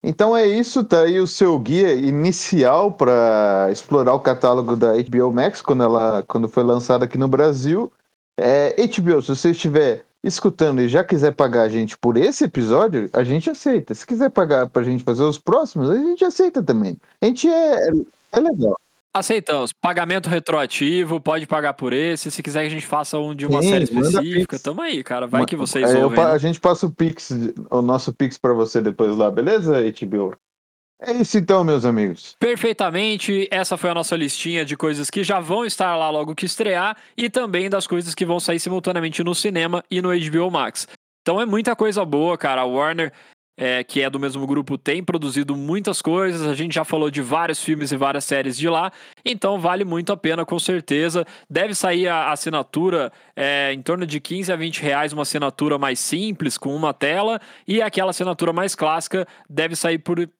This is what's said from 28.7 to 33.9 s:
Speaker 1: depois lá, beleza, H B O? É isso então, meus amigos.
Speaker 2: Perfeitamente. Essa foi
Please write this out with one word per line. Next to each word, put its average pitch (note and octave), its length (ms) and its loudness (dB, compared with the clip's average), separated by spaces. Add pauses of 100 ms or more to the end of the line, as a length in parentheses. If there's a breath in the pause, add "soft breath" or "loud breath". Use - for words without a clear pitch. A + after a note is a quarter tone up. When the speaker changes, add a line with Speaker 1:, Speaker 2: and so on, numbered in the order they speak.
Speaker 1:
depois G#2+ 340 2
lá, G#2+ 140 4
beleza, D3+ 480 2
H A2 280 -2
B G2+ 120 -2
O? F#2+ 160 -2 (640)
É A#3 140 -4
isso A#3+ 240 0
então, F#3+ 260 4
meus D3 220 2
amigos. G#2+ 540 -2
Speaker 2:
Perfeitamente. G#3 1120 -2
Essa F#3 260 -2
foi F3 140 -2